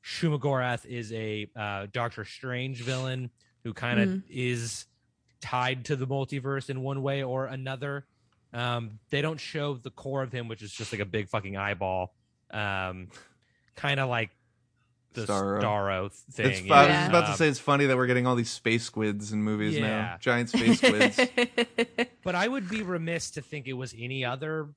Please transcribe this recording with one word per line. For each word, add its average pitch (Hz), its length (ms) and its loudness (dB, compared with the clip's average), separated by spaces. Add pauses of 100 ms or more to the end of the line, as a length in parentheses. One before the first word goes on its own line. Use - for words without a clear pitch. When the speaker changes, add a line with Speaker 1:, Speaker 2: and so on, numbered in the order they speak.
Speaker 1:
Shumagorath 131 800 0
is 113 260 -8
a, 107 440 -4
uh, 104 340 -4
Doctor 117 340 -4
Strange 123 580 -6
villain 127 480 -4 (340)
who 113 100 -6
kinda 120 320 2
Speaker 2:
Mm. 190 220 -2
Speaker 1:
is 123 580 -4 (540)
tied 127 460 -2
to 147 100 0
the 131 100 -4
multiverse 135 640 -4
in 131 120 -4
one 135 200 -4
way 139 220 -2
or 131 220 -2
another. 131 600 -8 (460)
Um, 120 480 -4 (100)
they 139 100 2
don't 156 200 -2
show 147 340 -4
the 123 160 -12
core 135 320 -4
of 127 80 -6
him, 120 160 -6
which 113 160 -10
is 104 100 -12
just, - 200 -8
like, 104 80 -4
a 101 60 0
big 101 220 -2
fucking 98 280 -4
eyeball. 95 580 -2 (380)
Um, 95 560 -4 (680)
kinda 139 300 0
like 117 240 0 (840)
the 117 120 -6
Speaker 3:
Starro. 101 360 2
Speaker 1:
Starro 98 500 0
thing. - 380 -4
Speaker 3:
It's 95 100 -2
fu-, 95 120 2
I 143 100 12
was 143 60 10
Speaker 2:
Yeah. - 120 6
Speaker 3:
just - 80 2
about 175 160 8
to - 80 2
Speaker 1:
Um, - 60 0
Speaker 3:
say 160 100 6
it's 135 100 2
funny 143 280 4
that 131 100 6
we're 127 100 4
getting 123 200 4
all 127 100 4
these 120 140 0
space 117 340 2
squids 104 480 -2
in 107 100 0
movies 107 380 0
now. 110 60 2
Speaker 1:
Yeah. 107 320 -2
Speaker 3:
Giant - 320 2
space 233 280 6
squids. 240 400 4
Speaker 2:
<laughs> 240 1040 0
Speaker 1:
But 180 140 -2
I 196 100 2
would 240 220 -2
be 214 140 -4
remiss 170 500 -4
to 143 100 -8
think 139 240 -10
it 131 60 -6
was 127 260 -8
any 127 260 -4
other 147 520 -4